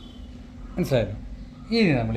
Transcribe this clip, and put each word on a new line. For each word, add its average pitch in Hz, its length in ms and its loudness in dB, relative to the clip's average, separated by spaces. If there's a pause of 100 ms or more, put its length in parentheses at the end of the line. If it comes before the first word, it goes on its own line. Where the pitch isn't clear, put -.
(760)
മനസ്സിലായല്ലോ. 117 420 2 (600)
ഇനി 196 220 8
നമ്മൾ 113 160 0